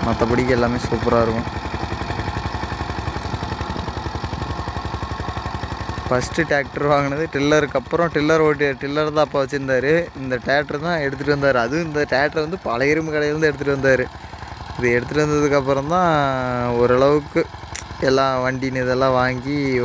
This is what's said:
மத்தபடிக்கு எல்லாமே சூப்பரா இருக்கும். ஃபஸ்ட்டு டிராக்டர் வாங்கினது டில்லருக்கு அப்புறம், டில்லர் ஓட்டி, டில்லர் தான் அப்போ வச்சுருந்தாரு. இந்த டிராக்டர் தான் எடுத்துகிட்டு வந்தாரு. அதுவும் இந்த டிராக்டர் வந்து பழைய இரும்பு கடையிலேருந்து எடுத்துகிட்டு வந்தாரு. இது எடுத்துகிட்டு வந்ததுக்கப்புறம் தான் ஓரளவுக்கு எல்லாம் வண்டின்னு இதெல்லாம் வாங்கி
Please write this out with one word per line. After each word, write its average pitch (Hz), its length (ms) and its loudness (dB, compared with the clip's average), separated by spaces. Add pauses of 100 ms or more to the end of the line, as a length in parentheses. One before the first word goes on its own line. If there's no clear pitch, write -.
மத்தபடிக்கு 120 500 2
எல்லாமே 120 200 2 (120)
சூப்பரா 117 380 2
இருக்கும். 113 220 -2 (4000)
ஃபஸ்ட்டு 127 420 -2
டிராக்டர் 143 420 -2
வாங்கினது 143 320 0 (100)
டில்லருக்கு 147 460 2
அப்புறம், 165 360 0
டில்லர் 156 320 4
ஓட்டி, 147 180 2 (160)
டில்லர் 147 340 -2
தான் 151 100 4
அப்போ 143 160 -2
வச்சுருந்தாரு. 135 520 0 (260)
இந்த 131 140 -4 (100)
டிராக்டர் 143 400 0
தான் 170 220 0
எடுத்துகிட்டு 139 300 0
வந்தாரு. 139 280 4
அதுவும் 156 240 0
இந்த 147 240 0
டிராக்டர் 151 340 2
வந்து 180 200 -6
பழைய 139 280 2
இரும்பு 160 200 -2
கடையிலேருந்து 151 360 2
எடுத்துகிட்டு 139 280 0
வந்தாரு. 131 280 4 (720)
இது 123 100 0 (100)
எடுத்துகிட்டு 139 300 0
வந்ததுக்கப்புறம் 143 680 2
தான் 175 160 4 (680)
ஓரளவுக்கு 143 600 4 (680)
எல்லாம் 135 260 4 (100)
வண்டின்னு 131 400 -2
இதெல்லாம் 127 340 4
வாங்கி 127 380 0 (260)